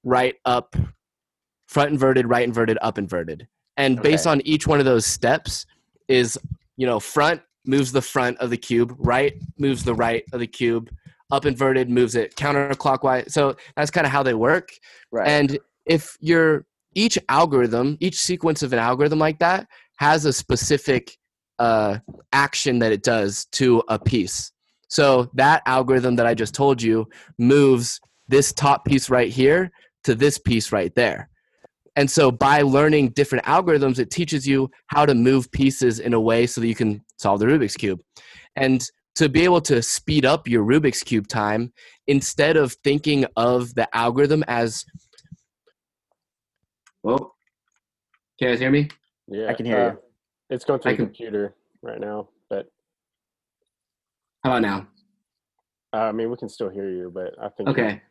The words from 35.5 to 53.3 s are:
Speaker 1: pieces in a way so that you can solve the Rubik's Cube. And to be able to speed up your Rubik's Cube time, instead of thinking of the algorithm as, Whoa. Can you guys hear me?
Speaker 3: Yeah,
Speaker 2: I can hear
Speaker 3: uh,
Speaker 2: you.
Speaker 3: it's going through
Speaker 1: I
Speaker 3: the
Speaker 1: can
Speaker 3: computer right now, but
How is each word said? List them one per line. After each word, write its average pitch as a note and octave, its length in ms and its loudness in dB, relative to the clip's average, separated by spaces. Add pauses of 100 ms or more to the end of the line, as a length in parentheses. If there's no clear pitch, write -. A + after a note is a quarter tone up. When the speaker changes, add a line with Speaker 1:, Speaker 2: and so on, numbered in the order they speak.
Speaker 1:
pieces C3 480 0
in A#2+ 120 -4
a A2+ 80 2
way A#2 260 2
so A#2+ 140 -8
that A2+ 60 -2
you A2+ 80 -2
can G#2+ 300 -4 (140)
solve G2+ 220 0
the G#2+ 60 2
Rubik's C3 300 0
Cube. F#2+ 260 -6 (540)
And C3 280 0 (320)
to D#3 120 2
be D#3 160 2
able F3+ 180 4
to C3 180 2
speed D3 440 -2
up C3 240 0
your A2+ 160 2
Rubik's C#3 400 2
Cube G#2+ 240 -2
time, A2 440 -4 (360)
instead C#3+ 480 0
of C#3 160 2 (120)
thinking C#3+ 420 0 (100)
of B2 400 0
the A#2 200 -2
algorithm C#3 520 0
as, A#2 360 -4 (2250)
Whoa. A#2+ 140 -2 (1200)
Can B2+ 100 -2
you A#2+ 60 0
guys A#2+ 60 -4
hear C3 100 0
me? D3 180 2 (400)
Speaker 3:
Yeah, G#2+ 200 -6
Speaker 2:
I - 60 -4
can A2 120 -8
hear A#2+ 120 0
Speaker 3:
uh, A#2+ 140 2
Speaker 2:
you. - 60 -16 (520)
Speaker 3:
it's B2+ 140 -6
going C3+ 160 0
through B2+ 120 -2
Speaker 1:
I - 20 0
Speaker 3:
the - 40 -2
Speaker 1:
can A2+ 80 -2
Speaker 3:
computer G#2 480 -8 (280)
right - 180 -14
now, G#2 280 -10 (220)
but G2 160 -8 (1800)